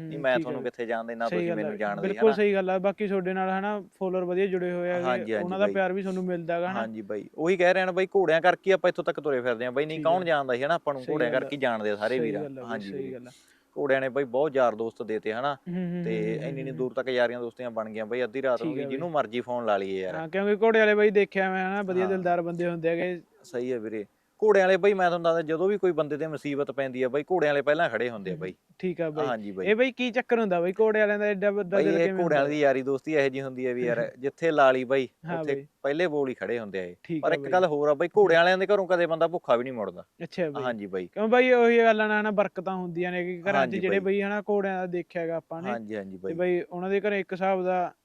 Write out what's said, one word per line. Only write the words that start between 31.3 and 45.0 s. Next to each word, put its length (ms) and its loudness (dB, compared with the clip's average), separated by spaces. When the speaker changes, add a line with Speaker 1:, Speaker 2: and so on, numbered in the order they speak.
Speaker 2:
ਵੱਡਾ 180 -2
Speaker 1:
ਬਾਈ 120 2
Speaker 2:
ਦਿਲ 120 2
Speaker 1:
ਇਹ 60 4
Speaker 2:
ਕਿਵੇਂ 140 2
Speaker 1:
ਘੋੜਿਆਂ 300 4
Speaker 2:
ਹੁੰਦਾ? 20 0
Speaker 1:
ਦੀ 140 0
ਯਾਰੀ 220 4
ਦੋਸਤੀ 320 -2
ਇਹੋ 140 4
ਜਿਹੀ 140 -4
ਹੁੰਦੀ 240 -6
ਆ 60 0
ਵੀ 120 -2
ਯਾਰ 280 0
Speaker 2:
<laughs> 60 -20
Speaker 1:
ਜਿੱਥੇ 320 -2
ਲਾ 220 8
ਲਈ 120 2
ਬਾਈ, 240 0
Speaker 2:
ਹਾਂ 100 -8
Speaker 1:
ਉੱਥੇ 120 -4
Speaker 2:
ਬਾਈ। 200 -4
Speaker 1:
ਪਹਿਲੇ 260 0
ਬੋਲ 200 -2
ਹੀ 60 -4
ਖੜੇ 240 -4
ਹੁੰਦੇ 220 -6
ਆ 40 -6
ਇਹ। 180 -12
Speaker 2:
ਠੀਕ 180 -6
Speaker 1:
ਪਰ 80 0
Speaker 2:
ਆ 60 2
Speaker 1:
ਇੱਕ 40 0
Speaker 2:
ਬਾਈ। 120 -8
Speaker 1:
ਗੱਲ 160 4
ਹੋਰ 220 2
ਆ 60 6
ਬਾਈ, 140 -2
Speaker 2:
ਹੂੰ। 80 -2
Speaker 1:
ਘੋੜਿਆਂ 240 8
ਵਾਲਿਆਂ 180 6
ਦੇ 80 0
ਘਰੋਂ 200 2
ਕਦੇ 200 2
ਬੰਦਾ 220 2
ਭੁੱਖਾ 280 2
ਵੀ 80 2
ਨਹੀਂ 80 -8
ਮੁੜਦਾ। 320 -6
Speaker 2:
ਅੱਛਾ 280 -4
ਬਾਈ। 140 -6
Speaker 1:
ਹਾਂਜੀ 220 -4
ਬਾਈ। 220 -4
Speaker 2:
ਕਿਉਂ 200 -2
ਬਾਈ 240 6
ਉਹੀ 260 6
ਗੱਲਾਂ 300 4
ਨਾਲ 140 0
ਨਾ 100 -2
ਬਰਕਤਾਂ 440 -2
ਹੁੰਦੀਆਂ 360 -4
ਨੇ 120 -4
ਕਿ 180 -8
ਘਰਾਂ 240 2
'ਚ 40 -4
Speaker 1:
ਹਾਂਜੀ 60 -4
Speaker 2:
ਜਿਹੜੇ 140 0
Speaker 1:
ਬਾਈ। 100 2
Speaker 2:
ਬਈ 220 -2
ਹਨਾ 260 -4
ਘੋੜਿਆਂ 280 0
ਦਾ 120 -4
ਦੇਖਿਆ 340 -6